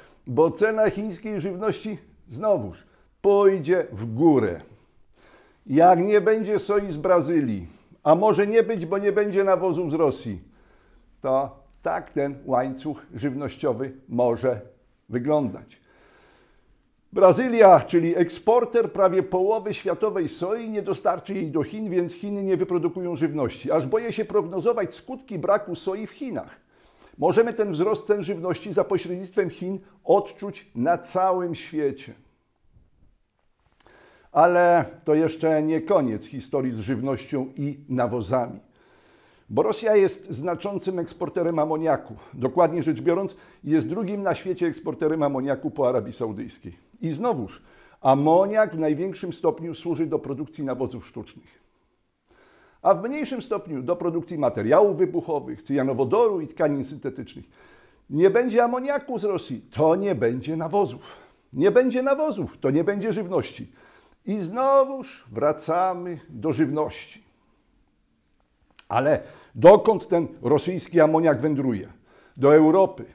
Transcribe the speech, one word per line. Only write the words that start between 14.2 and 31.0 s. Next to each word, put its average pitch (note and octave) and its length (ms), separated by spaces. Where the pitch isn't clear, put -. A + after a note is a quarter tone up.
wyglądać. B2+ 760
Brazylia, G3 680
czyli E3+ 380
eksporter A3+ 720
prawie F#3 320
połowy F#3+ 500
światowej F#3+ 560
soi, A3 400
nie G#3+ 120
dostarczy F#3 520
jej F3 180
do D3 120
Chin, G#3+ 260
więc F3 240
Chiny G3+ 300
nie F#3+ 140
wyprodukują F3 580
żywności. C#3 560
Aż D#3 160
boję A3 260
się G#3+ 120
prognozować G3 680
skutki B3+ 460
braku F#3+ 360
soi F#3+ 320
w - 40
Chinach. - 480
Możemy A3 360
ten G#3 180
wzrost G3 360
cen G#3 160
żywności F3+ 500
za F3+ 100
pośrednictwem F3+ 680
Chin F#3+ 300
odczuć - 720
na D3+ 220
całym F3+ 580